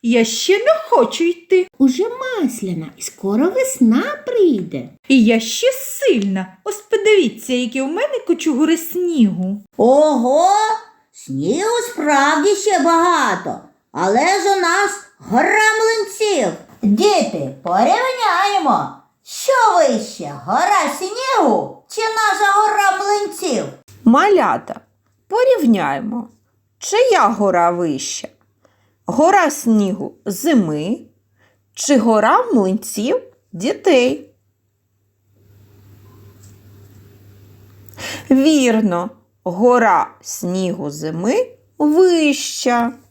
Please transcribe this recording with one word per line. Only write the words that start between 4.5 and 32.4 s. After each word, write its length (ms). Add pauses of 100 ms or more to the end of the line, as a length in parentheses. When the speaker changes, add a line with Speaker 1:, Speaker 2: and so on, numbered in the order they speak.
Speaker 1:
І 180
я 140
ще 320
сильна. 920
Ось 180
подивіться, 720
які 280
у 60
мене 400
кучугури 500
снігу. 840 (160)
Speaker 3:
Ого! 680 (680)
Снігу 640 (140)
справді 640
ще 240
багато, 800 (320)
але 280
ж 380
у 40
нас 300 (280)
гора 400 (200)
млинців. 760 (280)
Діти, 680 (140)
порівняємо, 1300 (260)
що 300 (240)
вище, 560 (120)
гора 520
снігу 920
чи 120
наша 540
гора 420
млинців? 680 (380)
Speaker 4:
Малята, 760 (480)
порівняймо, 1000 (520)
чия 480
гора 440
вища? 560 (800)
Гора 460
снігу 640 (100)
зими 760 (720)
чи 240
гора 460 (100)